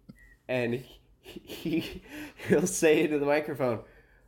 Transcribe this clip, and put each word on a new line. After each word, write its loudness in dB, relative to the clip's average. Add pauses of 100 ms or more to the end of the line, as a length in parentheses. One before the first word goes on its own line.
(480)
and -2 (480)
he, -18
he, -6 (460)
he'll 4
say 4
into 0
the 0
microphone, 0 (460)